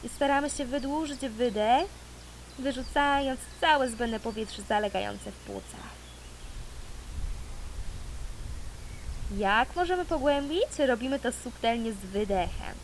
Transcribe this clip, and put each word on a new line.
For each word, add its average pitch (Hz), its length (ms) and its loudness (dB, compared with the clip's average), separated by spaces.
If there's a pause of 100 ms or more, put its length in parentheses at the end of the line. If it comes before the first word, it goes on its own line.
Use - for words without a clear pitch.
I 240 60 -6
staramy 277 400 4
się 277 160 -2
wydłużyć 285 540 0
wydech, 233 840 2 (560)
wyrzucając 269 800 2 (220)
całe 294 280 6
zbędne 226 300 0
powietrze 220 420 -4
zalegające 196 720 0
w - 40 -12
płucach. - 580 -10 (3500)
Jak 208 380 4
możemy 359 300 4
pogłębić? 285 840 2
Robimy 254 320 2
to 247 120 0 (120)
subtelnie 233 500 0
z 196 40 -6
wydechem. 190 880 0